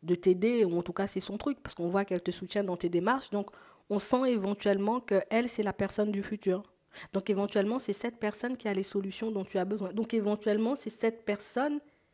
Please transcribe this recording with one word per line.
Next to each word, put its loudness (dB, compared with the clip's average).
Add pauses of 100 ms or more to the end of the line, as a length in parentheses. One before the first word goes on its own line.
de 2
t'aider, 4
ou 2
en 0
tout -6
cas -2
c'est -4
son -8
truc, -2
parce -10
qu'on -2
voit 2
qu'elle -2
te -4
soutient -2
dans -2
tes -2
démarches, 0
donc -4 (400)
on 0
sent 2
éventuellement 2
que 2
elle, 2
c'est -2
la 0
personne 0
du -2
futur. -2 (440)
Donc -2
éventuellement, 2
c'est -4
cette -6
personne -4
qui -4
a 0
les 0
solutions -4
dont -2
tu -4
as 2
besoin. -4
Donc -2
éventuellement, 2
c'est -8
cette -2
personne -2 (340)